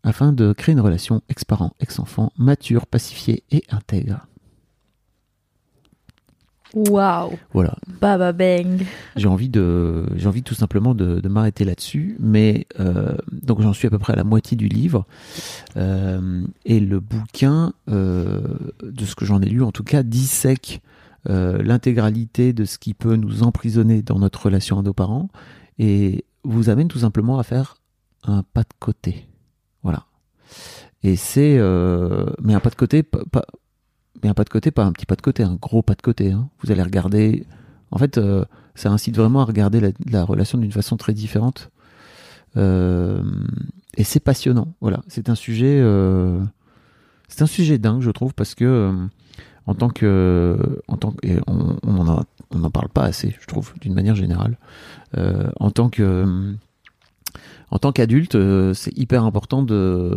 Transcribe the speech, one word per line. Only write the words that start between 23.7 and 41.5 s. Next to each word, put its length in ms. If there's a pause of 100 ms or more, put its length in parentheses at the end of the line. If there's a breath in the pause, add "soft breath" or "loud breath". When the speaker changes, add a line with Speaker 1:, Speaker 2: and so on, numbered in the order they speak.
Speaker 1:
dans 160
notre 260
relation 340
à 40
nos 120
parents 360 (480 loud breath)
et 460 (200)
vous 260
amène 180
tout 120
simplement 380
à 60
faire 340 (460)
un 180
pas 200
de 60 (100)
côté. 480 (1700 loud breath)
Et 140
c'est, 420
euh, 680 (160)
mais 120
un 60
pas 100
de 40
côté, 280
pas, 180 (100)
pas, 140 (800)
mais 60
un 60
pas 100
de 60
côté, 200
pas 140
un 80
petit 140
pas 100
de 60
côté, 200
un 120
gros 280
pas 120
de 80
côté, 300
hein. 160 (140)
Vous 100
allez 100
regarder, 640 (440 soft breath)
en 80
fait, 200
euh, 260 (300 soft breath)
ça 160
incite 260
vraiment 240
à 40
regarder 360
la, 100 (200)
la 140
relation 340
d'une 140
façon 240
très 180
différente. 560 (840 loud breath)